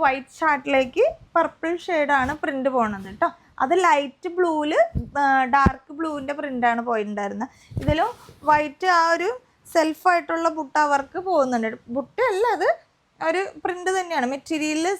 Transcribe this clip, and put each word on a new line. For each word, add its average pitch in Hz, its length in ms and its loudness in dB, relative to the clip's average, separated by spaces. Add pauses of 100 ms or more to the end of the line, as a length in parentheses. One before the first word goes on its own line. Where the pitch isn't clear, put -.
വൈറ്റ് 269 360 0
ചാർട്ടിലേക്ക് 285 640 2 (320)
പർപ്പിൾ 330 360 0 (140)
ഷെയ്ഡാണ് 285 560 0
പ്രിന്റ് 269 340 -2
പോണത് 208 400 -2
ട്ടോ. 330 120 0 (360)
അത് 262 100 2 (120)
ലൈറ്റ് 285 520 0
ബ്ലൂവിൽ, 311 360 0 (480)
ആ, - 20 2 (300)
ഡാർക്ക് 269 460 2
ബ്ലൂവിൻ്റെ 294 400 -4
പ്രിൻ്റാണ് 247 500 0
പോയിട്ടുണ്ടായിരുന്നത്. 208 600 -4 (320)
ഇതിലും 320 300 0 (380)
വൈറ്റ് 302 480 0
ആ - 20 4 (160)
ഒരു 339 140 -2 (440)
സെൽഫായിട്ടുള്ള 330 840 2
ബുട്ട 302 200 -4 (140)
വർക്ക് 277 360 -2
പോകുന്നുണ്ട്. 247 520 0 (160)
ബുട്ടയല്ല, 392 500 -2 (120)
അത് 370 120 0 (600)
ഒരു 339 120 0 (220)
പ്രിന്റ് 359 340 -4
തന്നെയാണ്, 330 360 -2
മെറ്റീരിയലിൽ 311 540 -4 (120)